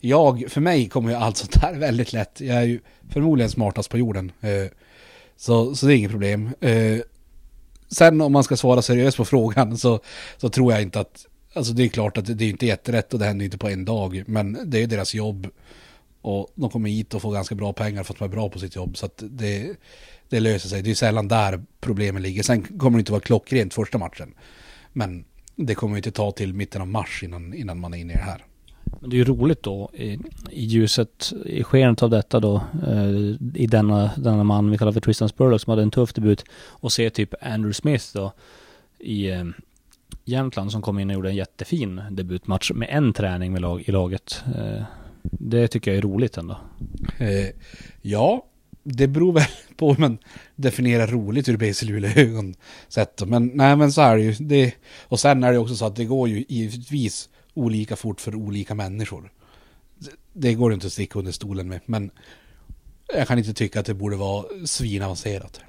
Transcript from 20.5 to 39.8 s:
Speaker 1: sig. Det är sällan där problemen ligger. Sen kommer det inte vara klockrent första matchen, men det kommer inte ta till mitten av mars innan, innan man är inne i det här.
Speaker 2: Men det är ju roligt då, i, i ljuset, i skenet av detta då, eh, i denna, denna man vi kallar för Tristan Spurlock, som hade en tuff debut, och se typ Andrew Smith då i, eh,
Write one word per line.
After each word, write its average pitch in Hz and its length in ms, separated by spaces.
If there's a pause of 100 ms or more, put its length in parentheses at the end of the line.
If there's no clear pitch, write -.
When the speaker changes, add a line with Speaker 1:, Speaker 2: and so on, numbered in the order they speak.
Speaker 1:
sig. 95 140
Det 110 80
är 107 40
sällan 107 340
där 101 360 (160)
problemen 98 420
ligger. 95 200
Sen 113 200
kommer 127 360
det - 20
inte 101 120
vara 101 100
klockrent 110 520
första 113 240
matchen, 82 360 (580)
men 92 320 (320)
det 113 180
kommer 104 220
inte 98 140
ta 104 220
till 95 220
mitten 98 280
av 92 60
mars 101 340
innan, 87 320
innan 95 260
man 87 140
är 87 40
inne 85 140
i 85 40
det 90 60
här. 95 220 (560)
Speaker 2:
Men 127 100
det 123 60
är - 20
ju 123 60
roligt 131 380
då, 98 320
i, 107 240 (320)
i 127 140
ljuset, 110 680 (140)
i - 180
skenet 127 380
av 117 80
detta 113 300
då, 104 220 (240)
eh, 104 240 (440)
i 131 160
denna, 104 460
denna 110 280
man 104 260
vi 104 80
kallar 107 140
för 110 80
Tristan 110 280
Spurlock, 120 320
som - 100
hade 110 120
en 107 80
tuff 123 220
debut, 107 400
och - 400
se 113 180
typ - 300
Andrew 110 320
Smith 143 320 (100)
då 98 180 (640)
i, 101 320
eh, 90 140 (800)